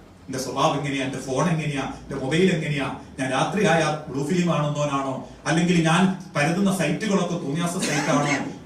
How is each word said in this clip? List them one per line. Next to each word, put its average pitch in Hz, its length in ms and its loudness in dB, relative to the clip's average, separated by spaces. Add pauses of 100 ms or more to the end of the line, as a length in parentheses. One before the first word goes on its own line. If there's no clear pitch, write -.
(260)
എന്റെ 135 120 -6
സ്വഭാവം 143 400 0
എങ്ങനെയാ, 139 260 -4
എന്റെ - 140 -6
ഫോൺ - 300 0
എങ്ങനെയാ, 143 340 -2
എന്റെ 131 420 -8
മൊബൈൽ 175 280 4
എങ്ങനെയാ, 147 420 -2 (260)
ഞാൻ 131 100 -2
രാത്രി 156 360 2
ആയ 160 460 2
ബ്ലൂ 147 140 -2
ഫിലിം 175 220 2
കാണുന്നവനാണോ, 143 800 -2 (180)
അല്ലെങ്കിൽ 170 380 4
ഞാൻ 180 340 4 (180)
പരതുന്ന 170 400 2
സൈറ്റുകളൊക്കെ 170 580 0
തോന്നിയാസ 156 380 -2
സൈറ്റാണോ, 147 760 0 (180)